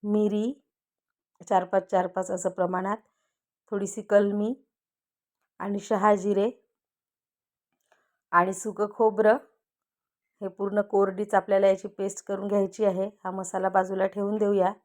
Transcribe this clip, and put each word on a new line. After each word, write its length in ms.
मिरी 580
चार 160
पाच, 260
चार 160
पाच 240
असं 180
प्रमाणात, 480
थोडीशी 300
कलमी 520
आणि 200
शहाजिरे 720
आणि 220
सुकं 400
खोबरं. 440
हे 60
पूर्ण 340
कोरडीच 520
आपल्याला 340
याची 200
पेस्ट 380
करून 220
घ्यायची 380
आहे. 220
हा 80
मसाला 380
बाजूला 380
ठेवून 300
देऊया. 360